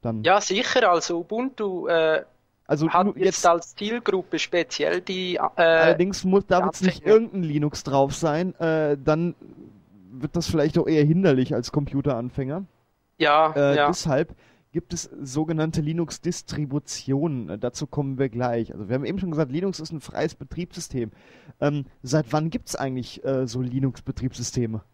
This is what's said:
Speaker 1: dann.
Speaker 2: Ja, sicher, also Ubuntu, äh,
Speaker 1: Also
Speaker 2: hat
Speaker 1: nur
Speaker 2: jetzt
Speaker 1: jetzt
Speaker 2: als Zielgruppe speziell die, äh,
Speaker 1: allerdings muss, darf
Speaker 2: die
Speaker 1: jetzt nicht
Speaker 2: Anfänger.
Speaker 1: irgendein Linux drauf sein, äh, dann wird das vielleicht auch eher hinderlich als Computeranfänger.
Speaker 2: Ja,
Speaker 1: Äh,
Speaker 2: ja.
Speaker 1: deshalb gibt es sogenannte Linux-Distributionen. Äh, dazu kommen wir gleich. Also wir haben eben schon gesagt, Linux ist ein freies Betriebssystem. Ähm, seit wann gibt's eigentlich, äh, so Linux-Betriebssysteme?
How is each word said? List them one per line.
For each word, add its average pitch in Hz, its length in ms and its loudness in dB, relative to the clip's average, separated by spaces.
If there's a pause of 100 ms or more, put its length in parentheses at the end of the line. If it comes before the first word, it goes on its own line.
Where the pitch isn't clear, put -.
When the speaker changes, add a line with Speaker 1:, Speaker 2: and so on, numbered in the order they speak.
Speaker 1:
dann. 110 220 -4
Speaker 2:
Ja, 190 180 6
sicher, 220 480 2
also 170 300 2
Ubuntu, 214 680 -4
äh, 160 360 2 (420)
Speaker 1:
Also 156 280 0
Speaker 2:
hat 180 100 6
Speaker 1:
nur 202 140 0
Speaker 2:
jetzt 185 200 2
Speaker 1:
jetzt - 80 -2
Speaker 2:
als 170 300 2
Zielgruppe 202 640 -2
speziell 165 640 -2
die, 185 340 -6
äh, - 60 -2 (340)
Speaker 1:
allerdings 160 480 4
muss, 190 240 4
darf 180 160 4
Speaker 2:
die - 20 0
Speaker 1:
jetzt - 160 -4
nicht 185 240 0
Speaker 2:
Anfänger. - 0 -
Speaker 1:
irgendein 214 380 4
Linux 147 400 -2
drauf 139 320 2
sein, 165 400 0
äh, 156 460 0
dann 156 340 0 (760)
wird 131 240 -8
das 170 120 -2
vielleicht 156 300 2
auch 160 100 2
eher 151 160 4
hinderlich 151 500 4
als 120 180 -4
Computeranfänger. 139 920 -4 (540)
Speaker 2:
Ja, 156 360 4
Speaker 1:
Äh, 143 220 4
Speaker 2:
ja. 147 100 4
Speaker 1:
deshalb 156 480 0 (360)
gibt - 220 -6
es - 160 -8 (120)
sogenannte 156 600 -2
Linux-Distributionen. 147 1700 -4
Äh, 95 100 -6
dazu - 280 -6
kommen 135 320 -4
wir 135 100 0
gleich. 120 440 -2
Also 98 160 -10
wir 120 60 0
haben 139 100 -2
eben 170 140 -4
schon 180 120 -4
gesagt, 151 200 -2
Linux 175 280 -4
ist 156 120 -10
ein 151 100 -10
freies - 340 -4
Betriebssystem. 139 760 -8 (500)
Ähm, 147 240 -2 (180)
seit 151 300 -2
wann 156 160 0
gibt's - 260 -8
eigentlich, 127 500 -6
äh, 131 220 0
so 120 140 -6
Linux-Betriebssysteme? 123 1200 -4 (120)